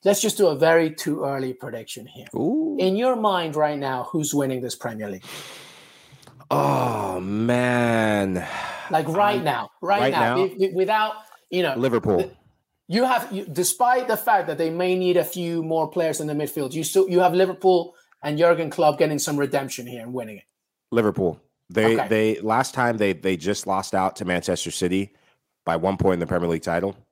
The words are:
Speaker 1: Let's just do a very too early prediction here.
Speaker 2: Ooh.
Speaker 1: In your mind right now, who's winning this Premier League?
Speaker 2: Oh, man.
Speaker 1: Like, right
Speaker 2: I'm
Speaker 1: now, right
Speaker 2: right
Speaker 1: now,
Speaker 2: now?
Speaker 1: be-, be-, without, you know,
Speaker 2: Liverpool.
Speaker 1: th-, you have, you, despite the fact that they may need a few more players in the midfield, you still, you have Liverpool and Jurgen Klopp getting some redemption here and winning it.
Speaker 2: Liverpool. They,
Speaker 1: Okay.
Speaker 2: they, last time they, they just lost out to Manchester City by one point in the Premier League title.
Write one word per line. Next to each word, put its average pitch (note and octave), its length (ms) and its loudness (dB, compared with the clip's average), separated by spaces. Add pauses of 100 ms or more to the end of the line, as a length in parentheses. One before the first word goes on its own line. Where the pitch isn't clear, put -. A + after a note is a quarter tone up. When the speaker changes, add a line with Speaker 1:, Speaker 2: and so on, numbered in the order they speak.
Speaker 1:
Let's G3 160 4
just G#3+ 160 0
do G3 120 4
a D3+ 80 0
very E3 380 4
too D3+ 300 -4
early C3+ 300 -4
prediction A2+ 520 -12
here. - 280 -20
Speaker 2:
Ooh. D4 440 -2
Speaker 1:
In F#3+ 180 2
your B3 200 2
mind F#3 400 0
right D3+ 220 0
now, C3 320 -4
who's D3+ 240 -2
winning C3+ 260 0
this A#2+ 140 -6
Premier G#2+ 340 -8
League? F#2+ 160 -10 (1300)
Speaker 2:
Oh, B2 720 -2
man. A2 1300 2 (440)
Speaker 1:
Like, D#3 180 0
right G3+ 300 2
Speaker 2:
I'm E3+ 60 -4
Speaker 1:
now, A#2+ 260 -2 (100)
right G3 200 0
Speaker 2:
right C3+ 120 2
Speaker 1:
now, B2 240 2
Speaker 2:
now? F#3+ 100 2
Speaker 1:
be-, F#3+ 220 0
be-, F#3 60 -6
without, G#3+ 400 0 (360)
you F3+ 120 0
know, D3 140 0
Speaker 2:
Liverpool. A#2 420 2
Speaker 1:
th-, F#2+ 120 -2 (580)
you G#3 160 2
have, B3 280 0
you, G3 140 -6
despite A#3+ 600 0
the G#3+ 100 0
fact G3+ 300 2
that D#3 120 -4
they E3 120 0
may F3+ 260 0
need F3+ 200 2
a E3+ 80 4
few E3+ 400 -4
more D#3+ 260 0
players D#3+ 300 -2
in D3+ 80 -4
the D3 60 -4
midfield, D3 380 -4
you D3+ 120 -4
still, F#3+ 260 2
you F3 80 4
have F3+ 160 4
Liverpool F#3 600 2 (280)
and D3 160 -2
Jurgen E3 320 4
Klopp D3+ 280 2
getting D3+ 200 2
some D3 180 -2
redemption C3+ 520 -2
here B2 140 -12
and A#2+ 120 -10
winning A2 240 -8
it. - 60 -20 (480)
Speaker 2:
Liverpool. G2 480 2 (280)
They, A2+ 300 2
Speaker 1:
Okay. G2+ 100 -2
Speaker 2:
they, A2 340 2
last A2 320 0
time A#2+ 220 2
they, G2+ 160 2
they F#2 240 -2
just F2 300 -4
lost F#2+ 260 -2
out F#2+ 240 0
to - 80 -8
Manchester F2 460 -2
City F#2+ 440 -2 (500)
by E2 100 0
one F#2 220 0
point F#2+ 180 2
in F2 60 -4
the E2+ 80 -4
Premier F2 200 -2
League E2 140 -2
title. F2 340 -2 (160)